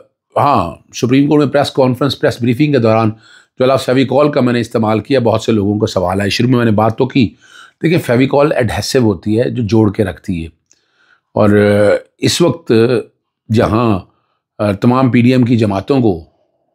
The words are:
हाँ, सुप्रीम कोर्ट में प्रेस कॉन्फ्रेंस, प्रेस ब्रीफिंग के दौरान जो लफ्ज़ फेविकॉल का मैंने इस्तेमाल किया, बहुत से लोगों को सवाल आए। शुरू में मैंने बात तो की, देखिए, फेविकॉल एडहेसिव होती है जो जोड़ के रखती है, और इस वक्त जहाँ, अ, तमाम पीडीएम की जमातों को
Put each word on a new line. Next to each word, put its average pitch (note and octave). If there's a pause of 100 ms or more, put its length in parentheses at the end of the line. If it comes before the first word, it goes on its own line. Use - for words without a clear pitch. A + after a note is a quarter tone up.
(380)
हाँ, A2+ (100)
सुप्रीम C3+
कोर्ट D3+
में C#3+
प्रेस C#3
कॉन्फ्रेंस, B2+
प्रेस -
ब्रीफिंग B2+
के C#3
दौरान A2 (500)
जो B2+
लफ्ज़ C3
फेविकॉल C3+
का D3
मैंने A#2+
इस्तेमाल A2
किया, C3
बहुत A2
से A#2+
लोगों G#2
को G#2+
सवाल F#2
आए। G2+
शुरू A#2+
में B2+
मैंने A#2
बात G#2+
तो C3
की, A#2 (460)
देखिए, E3
फेविकॉल C#3
एडहेसिव A#2
होती G#2+
है B2
जो A#2+
जोड़ G#2+
के G#2+
रखती F2
है, D#2+ (840)
और G#2+ (680)
इस C3+
वक्त - (840)
जहाँ, G#2+ (500)
अ, G#2
तमाम B2
पीडीएम B2
की A#2+
जमातों G#2+
को F#2 (480)